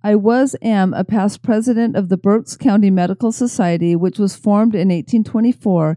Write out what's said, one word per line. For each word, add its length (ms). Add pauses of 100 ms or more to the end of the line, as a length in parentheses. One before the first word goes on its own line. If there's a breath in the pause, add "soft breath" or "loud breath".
I 120
was, 440
am 340
a 100
past 380
president 520
of 140
the 80
Berks 400
County 340
Medical 400
Society, 640
which 240
was 160
formed 400
in 160
eighteen 320
twenty-four 760